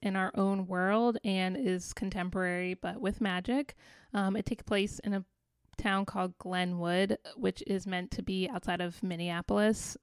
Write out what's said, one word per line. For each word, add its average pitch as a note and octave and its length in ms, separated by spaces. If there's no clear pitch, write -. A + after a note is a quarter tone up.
in F#3+ 140
our F#3+ 180
own G3 320
world G3+ 580
and F#3 320
is F#3 360
contemporary, F#3 840
but F#3 260
with G#3 200
magic. A3 560
Um, F#3+ 220
it G#3 100
takes - 200
place G#3 340
in G#3 160
a F#3+ 100
town G3 300
called F#3 320
Glenwood, F3+ 800
which F#3+ 320
is G3 180
meant F#3 260
to - 120
be F#3 240
outside F3+ 320
of F3 200
Minneapolis F#3 1040